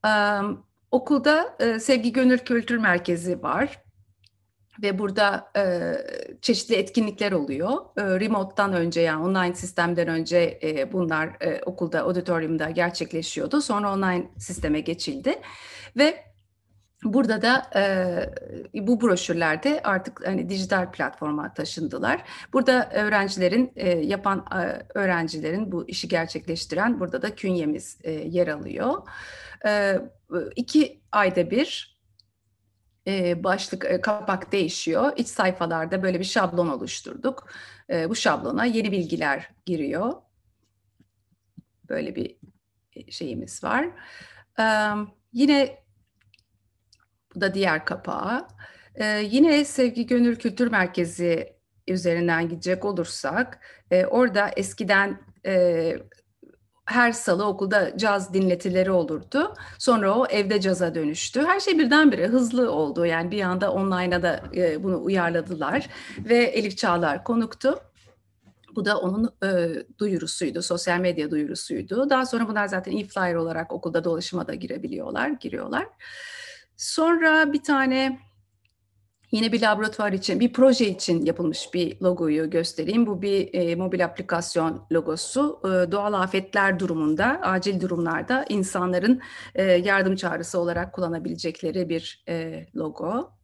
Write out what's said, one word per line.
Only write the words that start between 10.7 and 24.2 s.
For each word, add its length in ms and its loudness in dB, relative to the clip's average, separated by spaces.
bunlar, 480 -2
e, 260 -4
okulda, 340 -4
auditoriumda 720 -2
gerçekleşiyordu. 880 -2
Sonra 320 -2
online 460 0
sisteme 420 -4
geçildi. 600 -4
Ve 280 2
burada 380 2
da, 320 2
e, 1120 -2
bu 140 2
broşürlerde 840 2
artık 420 -2
hani 220 -2
dijital 440 -2
platforma 640 -6
taşındılar. 680 -4
Burada 400 4
öğrencilerin, 840 2
e, 120 -2
yapan, 680 0